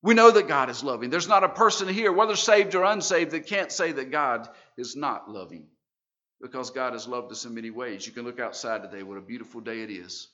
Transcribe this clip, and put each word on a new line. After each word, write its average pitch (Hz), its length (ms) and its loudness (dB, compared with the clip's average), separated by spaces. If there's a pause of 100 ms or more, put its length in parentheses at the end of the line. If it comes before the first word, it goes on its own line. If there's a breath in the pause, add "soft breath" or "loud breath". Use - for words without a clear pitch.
We 214 120 4
know 226 160 12
that 202 180 4
God 139 220 0
is 120 120 -10
loving. 123 280 -4
There's 165 180 -2
not 196 160 6
a 180 60 2
person 196 360 2
here, 202 240 0
whether 208 240 2
saved 208 400 4
or 185 100 2
unsaved, 175 480 0
that 156 140 -6
can't 196 240 -2
say 170 220 -2
that 131 180 -6
God 123 380 -2 (300 loud breath)
is 123 180 -10
not 131 320 -6
loving, 87 380 -16 (760)
because 127 300 -10
God 127 240 -4
has 113 120 -12
loved 123 260 -8
us 107 120 -12
in 117 100 -14
many 113 140 -10
ways. 110 380 -10
You 110 80 -18
can 120 100 -12
look 120 160 -10
outside 113 420 -6
today, 98 200 -14
what 98 160 -14
a - 20 -14
beautiful 113 400 -16
day 113 220 -10
it 107 80 -12
is. 90 440 -14